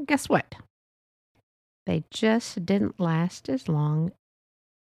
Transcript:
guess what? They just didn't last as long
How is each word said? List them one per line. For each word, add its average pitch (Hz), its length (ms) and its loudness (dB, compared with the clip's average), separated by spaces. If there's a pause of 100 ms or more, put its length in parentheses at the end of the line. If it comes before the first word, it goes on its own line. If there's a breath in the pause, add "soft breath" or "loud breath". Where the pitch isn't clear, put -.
guess 277 220 0
what? - 280 0 (1300)
They 165 260 0
just 220 540 0
didn't 196 340 0
last 170 480 0
as 269 220 -4
long 151 420 0 (840)